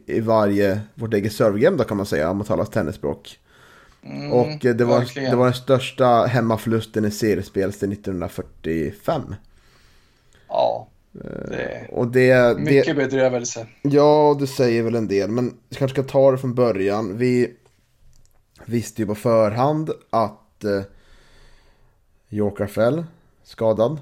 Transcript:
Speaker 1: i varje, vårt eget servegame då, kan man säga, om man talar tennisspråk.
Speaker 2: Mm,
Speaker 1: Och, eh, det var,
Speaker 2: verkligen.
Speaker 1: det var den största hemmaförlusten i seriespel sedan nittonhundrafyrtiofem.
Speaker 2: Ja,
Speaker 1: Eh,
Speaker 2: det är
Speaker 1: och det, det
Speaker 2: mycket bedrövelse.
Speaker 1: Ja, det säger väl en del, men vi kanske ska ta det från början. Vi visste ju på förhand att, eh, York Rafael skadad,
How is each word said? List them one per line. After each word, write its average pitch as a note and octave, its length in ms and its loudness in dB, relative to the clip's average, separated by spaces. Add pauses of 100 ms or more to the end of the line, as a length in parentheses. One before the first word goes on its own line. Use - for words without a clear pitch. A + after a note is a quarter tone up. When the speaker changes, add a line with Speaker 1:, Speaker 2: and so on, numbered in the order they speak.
Speaker 1:
i F#2 140 -2
varje, G#2 600 2 (140)
vårt A2+ 180 -6
eget G#2 200 0
servegame B2 440 2
då, A#2+ 60 2
kan G#2+ 140 -4
man G2 80 -2
säga, D#2 240 -2
om G2 80 -2
man G#2 80 -6
talar F2 200 -2
tennisspråk. - 760 -6 (640)
Speaker 2:
Mm, C#2 300 -12
Speaker 1:
Och, B2+ 320 0
eh, B2 100 2
det A#2+ 100 2
var, A#2+ 140 4
Speaker 2:
verkligen. C3 320 -4
Speaker 1:
det B2 60 2
var B2+ 80 4
den B2 80 2
största B2+ 520 0 (200)
hemmaförlusten A2+ 800 -2
i G#2 60 -2
seriespel G2+ 640 -2
sedan G2 160 -4
nittonhundrafyrtiofem. F2+ 1500 -6 (1120)
Speaker 2:
Ja, A#1+ 400 -2 (280)
Speaker 1:
Eh, - 340 -12
Speaker 2:
det - 140 -8
är - 300 -12
Speaker 1:
och A#2+ 140 -2
det, B2+ 260 4
det A#2+ 260 4
Speaker 2:
mycket C#3+ 360 2
bedrövelse. B2+ 720 -2 (140)
Speaker 1:
Ja, D3 580 4
det C#3 80 -2
säger A#2+ 360 0
väl A2+ 120 -2
en A2 120 -2
del, G2 220 0
men A#2+ 280 -4 (120)
vi - 60 -16
kanske C3+ 260 -2
ska C3 100 -6
ta C3+ 200 6
det B2+ 60 2
från C3 180 -6
början. G#2 640 0
Vi B2 380 0 (1120)
visste A2+ 360 -4
ju G#2 60 -4
på G#2 80 -4
förhand A#2+ 760 0 (180)
att, - 540 -4
eh, G2+ 180 0 (1500)
York G#2 300 -2
Rafael A#2 440 0 (400)
skadad, A2+ 580 0